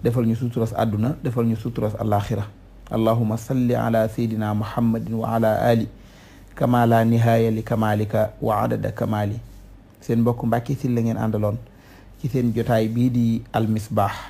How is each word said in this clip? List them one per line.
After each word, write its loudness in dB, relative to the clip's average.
defal 2
ñu 2
suturas -2
àdduna, 0
defal -2
ñu 2
suturas -4
alaaxira. 0
Allahumma 2
salli 0
ala 2
Seydina -2
Muhammadin -2
wa -2
ala 4
ali 4
كما 4
لا 6
نهاية 4
لكمالك 0
وعدد -2
كمالي. -2
Seen 0
mbokk 0
Mbàkke -2
Sylla -2
ngeen 0
àndaloon 0
ci -6
seen 0
jotaay 2
bii 2
di 2
Al 0
Misbah. 0